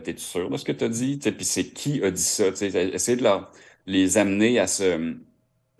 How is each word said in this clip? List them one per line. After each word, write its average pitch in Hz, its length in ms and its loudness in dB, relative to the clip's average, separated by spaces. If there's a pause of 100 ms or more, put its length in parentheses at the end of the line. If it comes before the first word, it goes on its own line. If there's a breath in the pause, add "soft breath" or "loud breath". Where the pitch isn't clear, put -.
T'es-tu 82 160 -6
sûr - 300 -4
de - 80 -4
ce - 80 -10
que - 60 -2
t'as 117 180 -2
dit ? » 127 280 -2
Tu - 60 -8
sais, 104 80 2
puis 123 140 -6
c'est - 240 -2
qui 143 320 -4
a 98 80 2
dit 90 100 -4
ça ? 95 300 2
Tu 98 200 -4
sais, 95 200 0
essayer 123 260 0
de 123 60 -2
leur, 98 280 2 (360 loud breath)
les 95 320 2
amener 104 400 4
à 92 80 4
se, 82 500 0 (640)